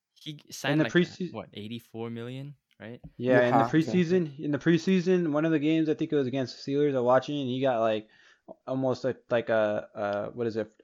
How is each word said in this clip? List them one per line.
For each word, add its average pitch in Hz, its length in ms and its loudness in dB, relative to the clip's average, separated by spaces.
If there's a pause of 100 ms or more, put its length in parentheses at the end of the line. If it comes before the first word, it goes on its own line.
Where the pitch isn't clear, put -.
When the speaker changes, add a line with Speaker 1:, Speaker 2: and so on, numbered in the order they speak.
(120)
Speaker 1:
He 151 280 -16 (100)
signed, - 220 -4
Speaker 2:
In 151 80 2
the 151 40 2
Speaker 1:
like, - 80 -2
Speaker 2:
preseason 175 400 0
Speaker 1:
what, 107 220 -10
eighty-four 113 560 -10
million, 127 440 -12 (240)
right? 110 220 -16 (160)
Speaker 2:
Yeah, 123 240 2
Speaker 3:
You 123 60 4
Speaker 2:
in 120 60 2
the 120 80 4
Speaker 3:
have 117 100 0
to. 156 80 0
Speaker 2:
preseason, 160 600 0
in 147 120 -6
the 143 80 0
preseason, 175 760 2
one 151 140 0
of 165 60 2
the 160 60 2
games, 156 300 2
I 151 60 2
think 156 180 -4
it 151 40 2
was 139 100 2
against 127 360 -4
the - 100 -8
Steelers, 147 220 2
I 131 60 0
was 120 60 0
watching, 131 340 2
and 131 80 -4
he 127 140 -2
got, 127 180 2
like, 110 280 0 (580)
almost 131 400 -2
a, 120 100 0 (140)
like 117 180 0
a, 107 460 2
uh, 104 400 -4
what 120 120 -4
is 110 120 -2
it, 107 120 -4 (140)